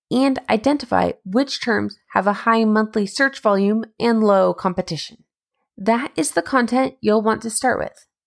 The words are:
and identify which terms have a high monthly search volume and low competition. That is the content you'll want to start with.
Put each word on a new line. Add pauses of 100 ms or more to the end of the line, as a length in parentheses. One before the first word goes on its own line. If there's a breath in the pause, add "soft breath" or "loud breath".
and (100)
identify (120)
which
terms (140)
have
a
high
monthly
search
volume (140)
and
low
competition. (540)
That
is
the
content
you'll
want
to
start
with. (200)